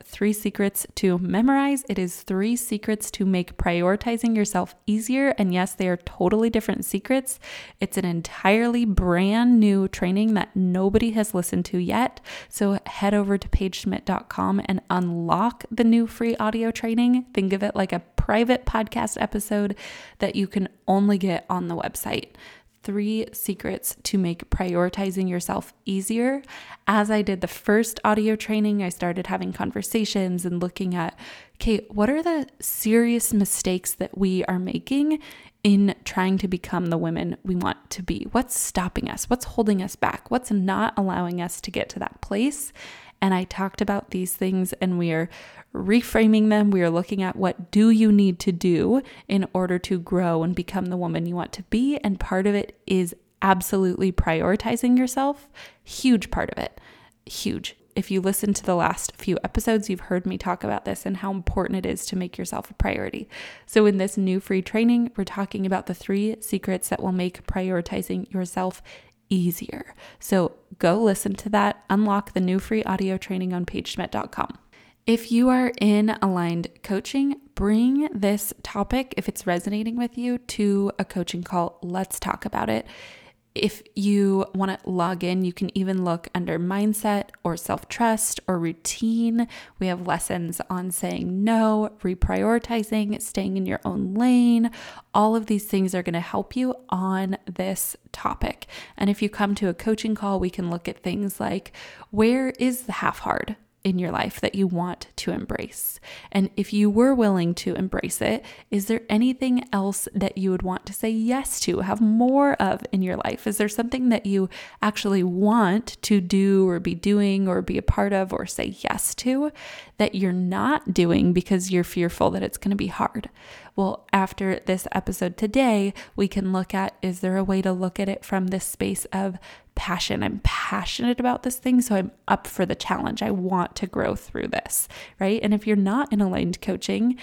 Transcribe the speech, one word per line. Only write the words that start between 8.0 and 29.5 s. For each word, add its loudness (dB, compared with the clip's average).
entirely 2
brand 4
new 6
training 2
that -2
nobody 4
has 0
listened 0
to -2
yet. 0
So 0
head 0
over 2
to -12
page 0
schmidt -4
dot -2
com 0
and -2
unlock 0
the 2
new 6
free -2
audio 0
training. 2
Think 0
of 0
it -2
like -2
a -2
private 2
podcast -2
episode -2
that -2
you 0
can -2
only 4
get -2
on -2
the -4
website. -6
Three -2
secrets -6
to -2
make -2
prioritizing 0
yourself -4
easier. 0
As 4
I 4
did -2
the -2
first 2
audio 4
training, 0
I -2
started -4
having -4